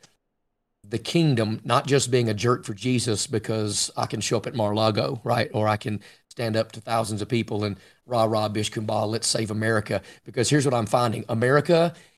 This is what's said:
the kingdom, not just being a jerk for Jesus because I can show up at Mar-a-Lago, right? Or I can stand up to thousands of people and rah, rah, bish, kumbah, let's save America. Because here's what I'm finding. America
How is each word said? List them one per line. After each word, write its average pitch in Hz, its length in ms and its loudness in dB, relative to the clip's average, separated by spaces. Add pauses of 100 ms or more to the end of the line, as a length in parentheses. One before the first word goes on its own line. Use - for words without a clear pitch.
(880)
the 110 100 -6
kingdom, 113 640 2
not 131 220 2
just 131 240 2
being 123 180 2
a 107 60 0
jerk 120 300 0
for 113 100 -8
Jesus 120 520 0
because 107 720 -2
I 120 100 -2
can 110 140 -6
show 117 160 0
up 104 100 -4
at - 80 -8
Mar-a-Lago, 110 720 0
right? 117 280 0
Or 107 140 0
I 107 100 2
can 104 240 -6 (280)
stand 113 280 -4
up 110 160 0
to 113 80 -16
thousands 110 420 -2
of 104 60 -6
people 110 360 -2
and 101 120 -4 (300)
rah, 117 180 2
rah, 110 240 2
bish, 107 220 -2
kumbah, 107 380 -2
let's 110 180 -4
save 110 240 -2
America. 107 500 0 (240)
Because 113 240 -2
here's 143 160 4
what 131 100 2
I'm 113 120 0
finding. 120 420 0
America 147 640 4 (240)